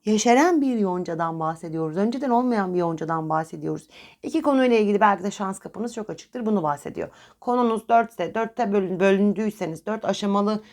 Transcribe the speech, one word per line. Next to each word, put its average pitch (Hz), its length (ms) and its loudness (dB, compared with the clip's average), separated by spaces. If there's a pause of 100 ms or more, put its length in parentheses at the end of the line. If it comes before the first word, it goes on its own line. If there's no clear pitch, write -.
yeşeren 247 560 4
bir 254 160 0
yoncadan 175 640 -2
bahsediyoruz. 160 580 -4
Önceden 240 320 0
olmayan 233 440 2
bir 180 60 0
yoncadan 160 500 -2
bahsediyoruz. 156 580 -4 (360)
İki 311 180 -4
konuyla 262 360 4
ilgili 208 220 2
belki 202 240 2
de 196 80 -4
şans 190 280 -8
kapınız 226 340 -10
çok 214 160 -10
açıktır. 214 360 -10
Bunu 208 180 2
bahsediyor. 151 460 -4 (320)
Konunuz 240 480 0
dört 233 220 4
ise, 170 240 -6
dörtte 220 380 -2
bölün-, 185 260 0
bölündüyseniz, 196 840 0
dört 220 200 -6
aşamalı 202 560 0 (120)